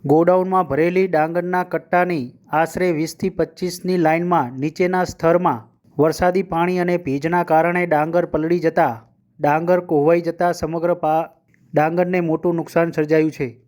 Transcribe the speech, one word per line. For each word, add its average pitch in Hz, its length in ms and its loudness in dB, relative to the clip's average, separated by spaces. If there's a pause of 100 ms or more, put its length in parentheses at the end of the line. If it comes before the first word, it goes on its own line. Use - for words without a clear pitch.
ગોડાઉનમાં 180 640 2
ભરેલી 175 380 0
ડાંગરના 175 560 -2
કટ્ટાની 175 680 -2 (200)
આશરે 165 400 0
વીસથી 160 360 -4
પચીસની 180 680 -4
લાઇનમાં 160 640 0
નીચેના 180 440 -2
સ્તરમાં 170 640 0 (300)
વરસાદી 175 440 2
પાણી 175 360 -2
અને 175 180 0
ભેજના 165 460 -2
કારણે 175 440 2
ડાંગર 165 380 0
પલળી 170 340 -2
જતા, 156 500 0 (320)
ડાંગર 160 400 2
કોહવાઈ 170 400 2
જતા 170 320 -2
સમગ્ર 165 420 -4
પા-, 160 300 0 (500)
ડાંગરને 175 460 0
મોટું 165 340 -2
નુકસાન 170 360 0
સર્જાયું 156 400 0
છે. 123 380 -8